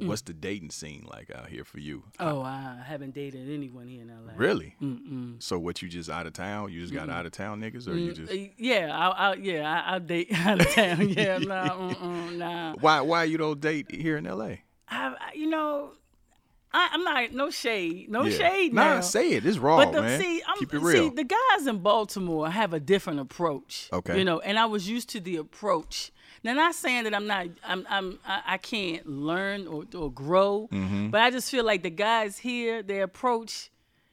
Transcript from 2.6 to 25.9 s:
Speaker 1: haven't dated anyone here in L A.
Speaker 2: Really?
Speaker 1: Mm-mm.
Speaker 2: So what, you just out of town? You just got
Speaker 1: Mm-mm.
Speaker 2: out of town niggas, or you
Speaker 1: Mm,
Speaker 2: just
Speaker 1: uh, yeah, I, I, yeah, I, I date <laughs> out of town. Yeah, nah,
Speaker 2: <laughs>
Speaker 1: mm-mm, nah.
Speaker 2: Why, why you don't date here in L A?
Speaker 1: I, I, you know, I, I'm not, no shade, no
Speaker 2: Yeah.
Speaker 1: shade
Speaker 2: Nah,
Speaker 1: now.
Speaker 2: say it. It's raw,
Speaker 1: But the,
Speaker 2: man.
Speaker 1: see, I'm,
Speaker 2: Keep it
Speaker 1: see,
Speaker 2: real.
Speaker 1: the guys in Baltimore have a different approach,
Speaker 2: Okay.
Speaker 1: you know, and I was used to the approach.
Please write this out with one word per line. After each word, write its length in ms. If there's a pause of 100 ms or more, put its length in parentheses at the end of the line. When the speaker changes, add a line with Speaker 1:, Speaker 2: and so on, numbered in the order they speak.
Speaker 1:
haven't 300
dated 360
anyone 380
here 140
in 80
L 240
A. 20
Speaker 2:
Really? 460
Speaker 1:
Mm-mm. 600
Speaker 2:
So 160
what, 220
you 80
just 220
out 160
of 60
town? 400
You 80
just 120
got 160
Speaker 1:
Mm-mm. 60
Speaker 2:
out 120
of 60
town 280
niggas, 280
or 80
you 160
Speaker 1:
Mm, 40
Speaker 2:
just 160
Speaker 1:
uh, 40 (220)
yeah, 380
I, 340
I, 40
yeah, 520
I, 80
I 60
date 320
<laughs> 20
out 260
of 100
town. 400
Yeah, 280
nah, 320
Speaker 2:
<laughs> 240
Speaker 1:
mm-mm, 420
nah. 440
Speaker 2:
Why, 200
why 240
you 140
don't 220
date 340
here 220
in 100
L 160
A? 180 (280)
Speaker 1:
I, 180
I, 280
you 140
know, 440 (800)
I, 200
I'm 100
not, 300
no 180
shade, 600
no 140
Speaker 2:
Yeah. 140
Speaker 1:
shade 340
Speaker 2:
Nah, 240
Speaker 1:
now. 40
Speaker 2:
say 320
it. 120
It's 140
raw, 200
Speaker 1:
But 140
the, 100
Speaker 2:
man. 180
Speaker 1:
see, 260
I'm, 120
Speaker 2:
Keep 160
it 60
Speaker 1:
see, 60
Speaker 2:
real. 240
Speaker 1:
the 140
guys 420
in 120
Baltimore 720
have 220
a 80
different 400
approach, 720
Speaker 2:
Okay. 260
Speaker 1:
you 60
know, 160
and 180
I 80
was 220
used 220
to 100
the 160
approach. 760 (320)